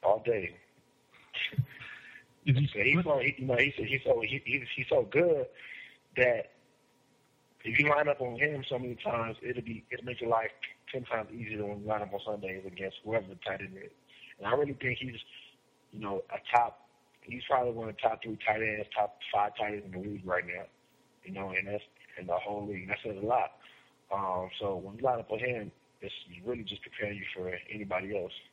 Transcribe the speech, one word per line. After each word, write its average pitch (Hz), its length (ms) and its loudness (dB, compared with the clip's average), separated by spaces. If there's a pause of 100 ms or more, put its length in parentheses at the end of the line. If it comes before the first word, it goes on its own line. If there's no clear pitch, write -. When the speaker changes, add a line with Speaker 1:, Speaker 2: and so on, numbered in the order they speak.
Speaker 1:
all 107 180 6
day. 101 360 0 (1900)
Speaker 2:
Is 139 120 8
he 147 100 6
Speaker 1:
So - 140 -4
he's 147 220 6
so, 147 160 4
he, 139 180 2
you 131 80 -4
know, 123 100 4
he's, 139 200 6
he's 131 280 0
so, 120 160 6
he, 127 240 -2
he's, 131 180 0 (140)
he's 127 120 -4
so 143 220 6
good 151 360 6 (720)
that 123 360 4 (1120)
if 113 140 2
you 135 100 6
line 147 200 6
up 143 120 2
on 123 180 -2
him 143 300 2
so 127 100 0
many 123 180 -4
times, 113 460 -2
it'll 120 200 -4
be, 113 280 -8
it'll 117 140 -8
make 123 160 -6
your 117 80 -2
life 113 220 4 (420)
ten 127 120 -4
times 110 280 -2
easier 110 260 -6
than 104 120 -2
when 104 100 -8
you 104 60 -8
line 107 160 0
up 98 100 -6
on 101 120 -2
Sundays 98 420 -6
against 95 380 -8
whoever 107 220 0
the 92 100 -14
tight 95 260 -6
end 95 200 -10
is. - 80 -14 (480)
And 101 80 -8
I 110 60 2
really 143 220 2
think 123 240 -2
he's, 123 200 -8 (760)
you 110 80 -12
know, 101 300 -2
a 101 60 -4 (180)
top, 120 320 4 (360)
he's 120 260 -10
probably 127 240 4
one 113 160 -4
of 104 80 -8
the - 60 -8
top 110 200 2
three 110 140 -6 (100)
tight 110 140 4
ends, 107 340 0
top 104 240 2 (140)
five 104 240 2
tight 104 160 0
ends 101 140 -8
in 92 60 -12
the 95 140 -8
league 98 200 -6
right 90 200 2
now. 87 180 -6 (600)
You 95 80 -12
know, 95 240 -4
and 95 100 0
that's 104 160 -4 (380)
in 92 60 -8
the 87 100 0
whole 104 300 -4
league. 95 220 -6
That 123 140 -2
says 107 140 -6
a 98 100 -4
lot. 113 260 2 (600)
Um, 92 380 0 (100)
so 98 160 0
when 98 220 -8
you 127 40 -6
line 123 180 2
up 107 100 -10
with 107 100 -2
him, 120 320 -4 (300)
it's 98 120 -10 (300)
really 117 200 -4
just 98 180 -10
preparing 104 340 -6
you 95 80 -10 (100)
for 92 160 -4 (220)
anybody 98 480 -4
else. 87 120 -6 (200)